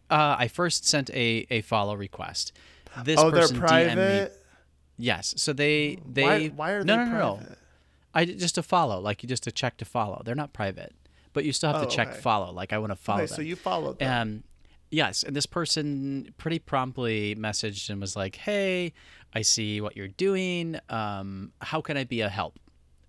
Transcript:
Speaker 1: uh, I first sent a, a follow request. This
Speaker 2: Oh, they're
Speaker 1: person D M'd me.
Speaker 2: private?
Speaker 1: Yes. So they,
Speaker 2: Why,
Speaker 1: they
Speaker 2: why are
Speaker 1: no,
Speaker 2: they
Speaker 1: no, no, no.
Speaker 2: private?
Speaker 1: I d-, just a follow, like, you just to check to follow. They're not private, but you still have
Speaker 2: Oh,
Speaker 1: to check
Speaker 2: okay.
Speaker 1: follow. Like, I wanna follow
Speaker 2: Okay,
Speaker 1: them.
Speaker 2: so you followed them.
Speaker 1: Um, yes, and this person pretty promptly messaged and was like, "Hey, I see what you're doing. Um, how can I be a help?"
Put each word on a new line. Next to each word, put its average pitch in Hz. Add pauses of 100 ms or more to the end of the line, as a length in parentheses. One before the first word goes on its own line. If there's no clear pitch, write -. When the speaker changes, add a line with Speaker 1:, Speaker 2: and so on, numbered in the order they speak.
(120)
Speaker 1:
uh, 151
I 120
first -
sent 139
a, 117
a 117
follow 104
request. 95 (540)
This 151
Speaker 2:
Oh, 160
they're 165
Speaker 1:
person 127
D 120
M'd 165
me. -
Speaker 2:
private? 196 (680)
Speaker 1:
Yes. 107
So -
they, 147
Speaker 2:
Why, - (120)
Speaker 1:
they 151
Speaker 2:
why 151
are 202
Speaker 1:
no, 202
Speaker 2:
they 240
Speaker 1:
no, 233
no, 226
no. 123
Speaker 2:
private? - (560)
Speaker 1:
I 170
d-, 185
just 180
a 170
follow, 139
like, 104
you 123
just 127
to 120
check -
to 113
follow. 104
They're 120
not 147
private, - (380)
but 143
you 139
still 151
have 156
Speaker 2:
Oh, 143
Speaker 1:
to -
check 117
Speaker 2:
okay. 113
Speaker 1:
follow. 101
Like, 92
I 107
wanna 104
follow 101
Speaker 2:
Okay, 151
Speaker 1:
them. -
Speaker 2:
so 156
you 160
followed 165
them. 131 (160)
Speaker 1:
Um, 107 (480)
yes, 147
and 139
this 139
person 143
pretty 165
promptly 120
messaged 107
and 101
was 98
like, 95
"Hey, 185 (420)
I 113
see 107
what 104
you're 98
doing. 180 (120)
Um, 98
how -
can 156
I 135
be 120
a 107
help?" 98 (500)